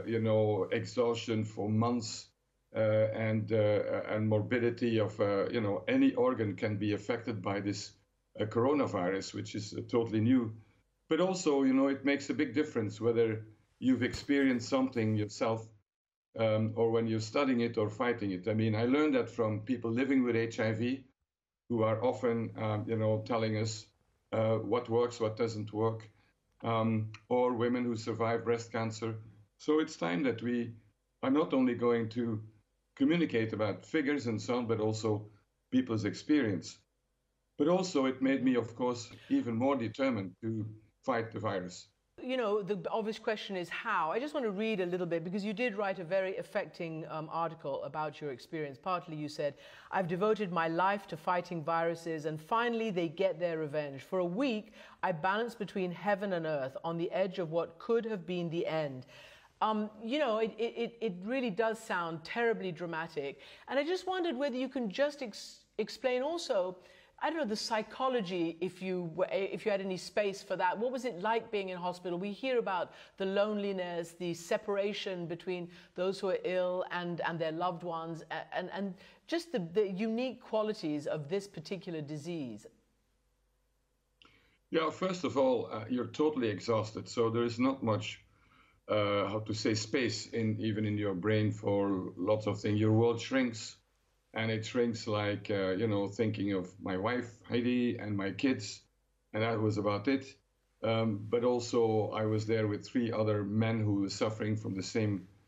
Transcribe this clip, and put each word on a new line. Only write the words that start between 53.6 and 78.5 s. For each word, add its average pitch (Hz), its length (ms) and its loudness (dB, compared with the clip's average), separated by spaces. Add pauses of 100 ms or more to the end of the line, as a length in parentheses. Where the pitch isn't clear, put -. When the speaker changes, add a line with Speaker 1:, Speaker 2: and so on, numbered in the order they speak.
Speaker 2:
For 185 160 -2
a 180 60 2
week, 214 480 -2 (280)
I 185 120 2
balanced 196 440 0
between 185 340 -4
heaven 190 420 0
and 165 120 0
earth 151 380 -2
on 165 160 -2
the 165 120 -2
edge 185 280 0
of 160 120 -2
what 165 280 -2
could 233 260 0
have 202 220 -6
been 175 220 -2
the 170 180 -2
end." 147 400 -2 (560)
Um, 214 260 0 (140)
you 240 160 0
know, 226 200 2
it, 226 200 0
it, 233 160 -2
it, 233 260 -4
it 220 120 -2 (100)
really 247 280 -2
does 220 280 0
sound 170 440 -4
terribly 214 480 -2
dramatic. 160 680 -6 (280)
And 262 120 -2
I 294 40 2
just 359 240 -2
wondered 359 280 -2
whether 254 220 -2
you 262 100 -2
can 247 220 -4
just 285 320 -2
ex-, - 380 -12 (180)
explain 247 460 -2
also, 240 540 -2 (440)
I 285 80 2
don't 330 80 -2
know, 302 80 0
the 214 100 -2
psychology, 214 1040 -2
if 180 220 -6
you 180 320 -4
were, 180 180 0
if 190 320 -2
you 214 60 0
had 196 100 2
any 190 180 -4
space 202 440 -2
for - 140 -6
that. 180 240 2
What 240 120 -2
was 254 140 -4
it 196 160 -6
like 226 300 0
being 196 180 -2
in 180 80 -6
hospital? 175 400 -4
We 202 140 -4
hear 254 260 -2
about 185 360 -2 (240)
the 196 100 -2
loneliness, 196 920 -2
the 175 160 -4
separation 202 920 -2
between 175 420 -6 (240)
those 190 260 0
who 196 100 0
are 175 140 2
ill 180 460 0
and, 175 320 -4
and 165 160 0
their 160 140 -2
loved 170 320 -2
ones, 165 480 -6
a-, - 260 -6